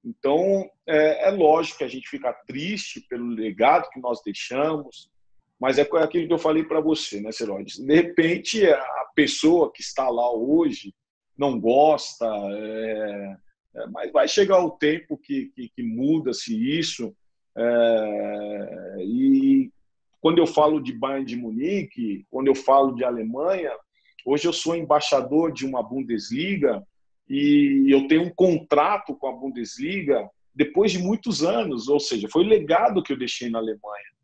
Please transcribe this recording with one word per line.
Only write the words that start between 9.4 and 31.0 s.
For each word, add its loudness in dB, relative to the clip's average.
que -20
está -4
lá 0
hoje 0
não 0
gosta, 2
é, -6
é, -10
mas -10
vai 4
chegar 4
o 0
tempo -2
que, -8
que, -14
que -12
muda-se -2
isso. -4
É, -2
e 2
quando 2
eu 4
falo 2
de -8
Bayern -4
de -8
Munique, -6
quando -2
eu 4
falo 4
de -4
Alemanha, -4
hoje 0
eu 0
sou -2
embaixador 2
de -8
uma -4
Bundesliga -2
e 4
eu 4
tenho 4
um -6
contrato 2
com -8
a -6
Bundesliga -4
depois 2
de -2
muitos -2